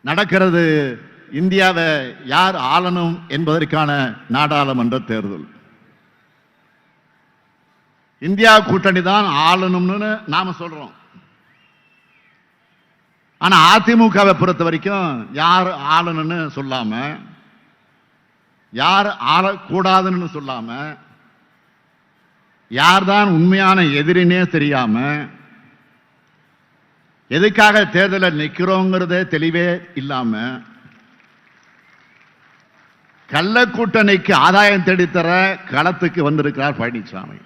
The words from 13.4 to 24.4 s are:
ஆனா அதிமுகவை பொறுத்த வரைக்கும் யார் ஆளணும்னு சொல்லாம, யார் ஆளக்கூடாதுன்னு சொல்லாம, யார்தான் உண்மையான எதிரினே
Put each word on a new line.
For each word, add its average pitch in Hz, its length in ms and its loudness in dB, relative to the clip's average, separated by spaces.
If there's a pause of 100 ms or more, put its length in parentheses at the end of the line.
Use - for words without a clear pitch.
ஆனா 185 160 4 (160)
அதிமுகவை 214 640 4
பொறுத்த 180 280 0
வரைக்கும் 165 460 -4 (300)
யார் 180 280 2 (280)
ஆளணும்னு 170 420 -2 (180)
சொல்லாம, 131 360 -6 (1800)
யார் 185 360 2 (260)
ஆளக்கூடாதுன்னு 185 1000 0
சொல்லாம, 131 360 -10 (2000)
யார்தான் 190 680 4
உண்மையான 190 480 2 (160)
எதிரினே 180 400 2 (140)